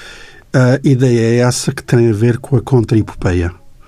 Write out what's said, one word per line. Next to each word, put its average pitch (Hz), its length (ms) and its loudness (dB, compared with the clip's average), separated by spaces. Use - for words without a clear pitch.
A 127 340 2
ideia 123 320 2
é 113 200 0
essa 127 340 -2
que - 100 -12
tem 117 260 2
a 110 40 2
ver 117 240 0
com - 180 -6
a 110 60 2
contra-epopeia 101 920 -2